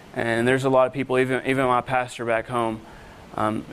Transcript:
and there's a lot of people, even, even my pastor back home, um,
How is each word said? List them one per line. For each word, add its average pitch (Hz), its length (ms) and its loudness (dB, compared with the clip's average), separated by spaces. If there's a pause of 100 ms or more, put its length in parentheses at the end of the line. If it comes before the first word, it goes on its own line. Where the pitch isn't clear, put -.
(160)
and 117 320 0
there's 131 160 2
a 135 60 2
lot 131 180 6
of 123 60 -6
people, 127 260 0
even, 127 260 0
even 131 200 0
my 123 160 2
pastor 123 420 -4
back 113 240 0
home, 113 340 -2 (540)
um, 107 360 -2